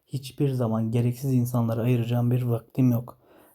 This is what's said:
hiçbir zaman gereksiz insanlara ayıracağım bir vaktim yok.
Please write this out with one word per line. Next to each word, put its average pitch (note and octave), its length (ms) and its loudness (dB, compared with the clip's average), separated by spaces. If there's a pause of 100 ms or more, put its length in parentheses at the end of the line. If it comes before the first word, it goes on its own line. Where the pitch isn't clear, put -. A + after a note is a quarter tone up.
hiçbir C#3 440 -4
zaman A2+ 400 -2
gereksiz B2 440 0
insanlara A#2 480 0
ayıracağım A#2+ 480 0
bir B2 120 2
vaktim B2 480 0
yok. A#2+ 280 -2 (360)